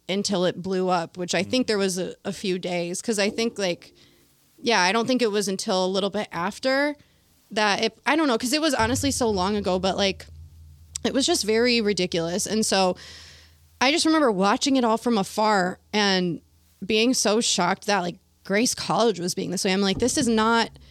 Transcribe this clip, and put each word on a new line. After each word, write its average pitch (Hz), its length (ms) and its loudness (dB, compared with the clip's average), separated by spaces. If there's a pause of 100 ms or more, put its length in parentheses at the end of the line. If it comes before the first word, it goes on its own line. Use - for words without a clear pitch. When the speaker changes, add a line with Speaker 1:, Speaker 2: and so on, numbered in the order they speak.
Speaker 1:
until 190 380 -2
it 170 180 -2
blew 185 260 -2
up, 170 280 -2
which 180 180 -4
I 170 80 0
think 247 220 0
Speaker 2:
Mm. - 20 -18
Speaker 1:
there 214 100 0
was 190 220 -2
a, - 160 -8 (100)
a 196 80 -4
few 185 240 -4
days. 175 460 -6
'Cause 214 160 -2
I 202 100 2
think, 226 300 -4
like, 180 340 -4 (640)
yeah, 214 220 2
I 180 100 4
don't 226 140 0
think 254 160 2
it 220 100 0
was 202 160 -2
until 190 380 -2
a - 20 0
little 196 220 -2
bit 196 220 -6
after 262 640 -2 (560)
that 208 320 0
it, 220 220 -2
I 269 100 2
don't 320 120 2
know, 226 100 2
'cause 247 160 -2
it 302 80 2
was 311 120 2
honestly 247 380 0
so 233 180 0
long 196 260 0
ago, 190 220 0
but, 185 180 0
like, 196 300 -2 (800)
it - 80 -2
was 262 120 2
just 330 200 0
very 233 340 2
ridiculous. 180 640 -2
And 220 200 -2
so 185 300 2 (840)
I 262 120 2
just 320 140 0
remember 311 260 4
watching 208 440 2
it 254 80 2
all 226 140 2
from 240 200 0
afar 196 640 2 (140)
and 190 480 2 (440)
being 226 280 2
so 220 260 0
shocked 185 460 0
that, 202 140 0
like, 180 180 -6 (260)
Grace 214 320 0
College 190 440 0
was 175 140 -4
being 170 180 -6
this 180 120 -4
way. 190 80 2
I'm 196 100 2
like, 190 180 0
"This 254 180 0
is 269 100 0
not 226 420 2 (220)